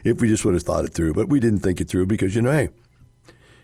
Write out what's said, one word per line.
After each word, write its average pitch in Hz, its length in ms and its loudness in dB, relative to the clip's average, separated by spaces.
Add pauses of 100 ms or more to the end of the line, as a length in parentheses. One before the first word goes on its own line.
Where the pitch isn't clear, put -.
if - 160 0
we 120 80 2
just 107 160 2
would 98 120 2
have 80 80 -2
thought 82 220 -2
it - 80 -10
through. 80 200 0
But 107 160 -2
we 143 100 2
didn't 113 200 2
think 95 200 -2
it 87 80 -4
through 92 200 0
because, 98 280 0
you 113 60 0
know, 120 100 0
hey, 143 180 0 (960)